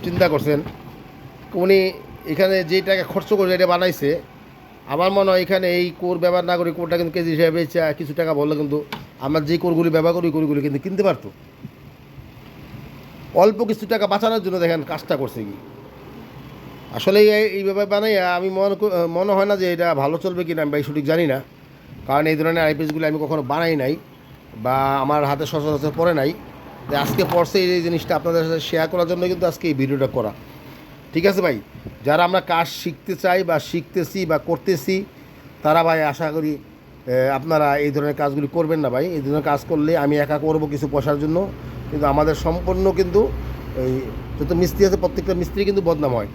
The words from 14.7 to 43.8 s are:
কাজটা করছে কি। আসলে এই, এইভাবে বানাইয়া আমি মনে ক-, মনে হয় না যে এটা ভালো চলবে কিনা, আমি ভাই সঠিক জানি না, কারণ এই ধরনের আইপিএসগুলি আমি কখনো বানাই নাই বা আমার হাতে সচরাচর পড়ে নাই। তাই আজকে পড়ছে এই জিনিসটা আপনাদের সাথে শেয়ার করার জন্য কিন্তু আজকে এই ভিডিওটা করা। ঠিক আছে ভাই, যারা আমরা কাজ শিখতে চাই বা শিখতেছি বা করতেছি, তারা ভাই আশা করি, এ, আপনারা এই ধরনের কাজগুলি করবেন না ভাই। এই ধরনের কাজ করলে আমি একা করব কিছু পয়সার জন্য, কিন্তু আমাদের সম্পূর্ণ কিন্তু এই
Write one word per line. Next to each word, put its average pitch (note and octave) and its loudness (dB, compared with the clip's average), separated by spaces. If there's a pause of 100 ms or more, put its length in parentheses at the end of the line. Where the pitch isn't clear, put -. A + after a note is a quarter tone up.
কাজটা - -4
করছে B2+ -6
কি। G2+ -10 (1400)
আসলে F#3+ 4
এই, G#3 6
এইভাবে G3 -2
বানাইয়া G3 2
আমি F#3+ 0
মনে G3 2
ক-, F#3 2
মনে F#3 0
হয় G3 4
না G3+ 2
যে F3+ 0
এটা E3+ 2
ভালো C#3+ 0
চলবে F3+ -4
কিনা, D#3+ -2
আমি D3 0
ভাই D3 0
সঠিক D3 -4
জানি D#3+ 2
না, C3+ 0 (680)
কারণ D3 2
এই D#3 2
ধরনের E3 2
আইপিএসগুলি D#3 0
আমি D3+ 0
কখনো D3+ -2
বানাই D#3+ 0
নাই C#3 0 (680)
বা C3+ 2
আমার D3 2
হাতে C#3+ -2
সচরাচর D3+ -2
পড়ে E3+ 2
নাই। C#3+ 0 (580)
তাই C#3+ 0
আজকে C#3+ 0
পড়ছে E3+ 2
এই F3+ 0
জিনিসটা E3+ -2
আপনাদের E3 0
সাথে D#3+ -2
শেয়ার D#3+ -2
করার E3+ -2
জন্য F3+ -2
কিন্তু F3+ -2
আজকে E3+ -2
এই D3+ 2
ভিডিওটা C3+ 0
করা। G#2+ -2 (800)
ঠিক E3 2
আছে G3 2
ভাই, D3+ 0 (460)
যারা D#3 4
আমরা F3+ 2
কাজ E3+ 0
শিখতে - -8
চাই F#3 2
বা E3 2
শিখতেছি E3+ -4
বা D3+ 2
করতেছি, F#3 -2 (580)
তারা D#3+ 4
ভাই D#3+ 2
আশা D3+ -2
করি, D3+ -2 (480)
এ, B2+ 2
আপনারা D3 2
এই D3 0
ধরনের C#3+ -2
কাজগুলি C#3+ -2
করবেন D#3+ 0
না C3+ 0
ভাই। C3 0
এই E3 -4
ধরনের C#3+ 0
কাজ C#3+ 0
করলে D#3+ 2
আমি D3 2
একা D3 2
করব D#3 0
কিছু C#3+ -2
পয়সার C#3+ 0
জন্য, E3 0 (420)
কিন্তু D3+ 0
আমাদের D3+ 4
সম্পূর্ণ F3+ 0
কিন্তু F3+ 2 (480)
এই C3 -2 (400)